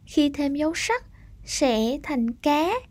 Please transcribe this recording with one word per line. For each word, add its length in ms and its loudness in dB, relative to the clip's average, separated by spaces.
khi 240 2
thêm 260 -2
dấu 200 0
sắc 300 -2
sẽ 580 0
thành 280 -2
cá. 420 0